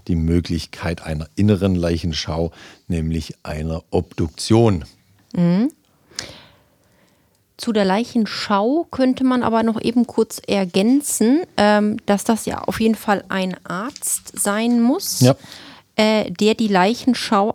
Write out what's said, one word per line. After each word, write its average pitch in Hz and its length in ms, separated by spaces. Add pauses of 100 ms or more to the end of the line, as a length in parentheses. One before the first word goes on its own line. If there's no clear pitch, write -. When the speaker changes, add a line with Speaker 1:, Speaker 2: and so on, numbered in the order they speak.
Speaker 1:
die 90 100
Möglichkeit 82 840
einer 78 320
inneren 98 400
Leichenschau, 85 760 (380)
nämlich 80 540
einer 80 460
Obduktion. 92 960 (500)
Speaker 2:
Mhm. 180 360 (1900)
Zu - 160
der 202 140
Leichenschau 220 1040
könnte 262 340
man 254 180
aber 226 200
noch 226 180
eben 233 260
kurz - 400
ergänzen, 214 960 (120)
ähm, 208 480
dass 202 200
das 226 200
ja - 200
auf - 160
jeden 220 160
Fall - 340
ein 185 340
Arzt - 720
sein 233 440
muss, 285 380
Speaker 1:
Ja. - 160 (580)
Speaker 2:
äh, 214 380
der 208 220
die 220 140
Leichenschau 208 880